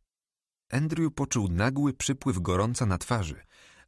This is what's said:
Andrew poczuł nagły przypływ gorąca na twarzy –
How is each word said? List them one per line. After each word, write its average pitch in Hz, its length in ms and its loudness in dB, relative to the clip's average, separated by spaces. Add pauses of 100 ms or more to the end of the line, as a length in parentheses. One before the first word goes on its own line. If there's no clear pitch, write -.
(720)
Andrew 156 440 0
poczuł 123 340 0
nagły 131 440 2
przypływ 135 460 -2
gorąca 98 480 0
na 92 120 2
twarzy – 95 420 -4 (480)